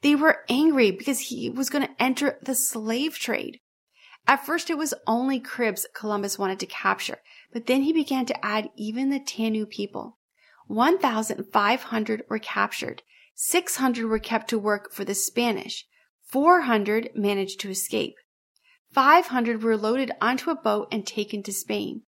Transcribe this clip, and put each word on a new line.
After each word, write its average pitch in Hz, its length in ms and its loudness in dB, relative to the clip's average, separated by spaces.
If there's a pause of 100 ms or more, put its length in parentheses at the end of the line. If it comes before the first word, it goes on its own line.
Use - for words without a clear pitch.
They 285 120 6
were 302 360 4
angry 269 420 6
because 226 280 -2
he 240 300 -6
was 254 220 -4
gonna 277 260 0
enter 262 460 0
the 262 100 -4
slave 240 640 -2
trade. - 420 -4 (680)
At 269 180 2
first, 330 240 -4
it 330 80 -2
was 302 160 -4 (140)
only 254 320 0
Cribs 226 460 -2 (100)
Columbus 202 420 -4
wanted 190 220 -2
to 190 60 -6
capture, - 540 -4 (340)
but 233 140 -6
then 269 160 4
he 311 100 2
began 277 320 2
to - 200 -4
add 214 300 -2
even 220 340 -2
the 277 100 0
Tanu 220 500 -2
people. - 480 -8 (500)
One 254 300 4
thousand 220 560 -2
five 220 300 2
hundred 220 440 -4
were 214 120 -4
captured. - 640 -4 (320)
Six - 420 0
hundred 240 300 0
were 220 120 0
kept 220 300 -2
to 226 100 0
work 208 320 -2
for 202 140 -8
the 196 80 -2
Spanish. - 720 -2 (380)
Four 330 380 6
hundred 220 540 2
managed 196 460 0
to 202 80 -8
escape. - 460 -4 (760)
Five 294 360 6
hundred 233 340 0
were 220 160 2
loaded 240 420 0
onto 254 300 0
a 320 60 2
boat 214 360 0
and 202 140 -4
taken 208 380 -6
to 202 100 -8
Spain. 208 480 -6 (120)